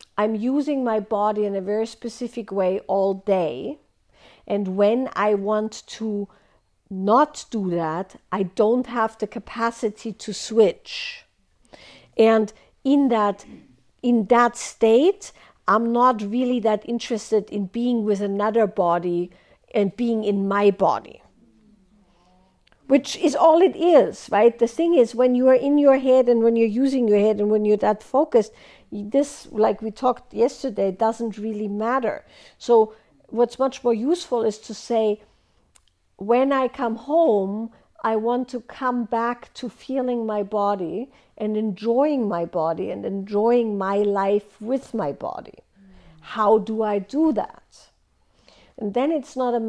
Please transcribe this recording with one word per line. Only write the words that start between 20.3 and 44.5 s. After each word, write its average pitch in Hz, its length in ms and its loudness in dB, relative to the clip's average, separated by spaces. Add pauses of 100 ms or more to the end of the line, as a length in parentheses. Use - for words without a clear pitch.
my 202 240 2
body, 156 520 -2 (1600)
which 262 300 2
is 302 180 0
all 330 260 6
it 359 140 4
is, 294 560 2
right? 233 260 4
The 240 120 0
thing 339 260 0
is, 233 200 2
when 254 200 2
you 247 140 2
are 262 200 6
in 294 100 2
your 277 200 6
head 262 300 4
and 233 160 2
when 233 100 4
you're 226 300 2
using 262 240 0
your 208 100 4
head 208 220 2
and 208 100 0
when 214 140 0
you're 208 140 2
that 208 240 0
focused, 262 500 0 (400)
this, 208 580 -4
like 208 320 -2
we 220 80 -8
talked 254 420 -4
yesterday, 208 600 -2
doesn't 220 460 -4
really 214 280 -6
matter. 220 580 -4 (340)
So 220 360 4 (340)
what's 233 300 -2
much 262 240 -4
more 240 120 0
useful 247 500 -2
is 214 140 -2
to - 160 -14
say, 220 480 -2 (920)
"When 247 360 0
I 262 160 0
come 240 260 -4
home, 226 760 0 (340)
I 220 120 0
want 247 340 -2
to 247 100 -8
come 247 440 -4
back 233 500 -4
to - 140 -10
feeling 247 580 -4
my 208 180 -2
body 202 680 -4 (260)
and 214 200 -4
enjoying 233 720 0
my 170 160 -2
body 170 460 -4
and 202 140 -8
enjoying 208 720 0
my 196 200 -2
life 202 640 0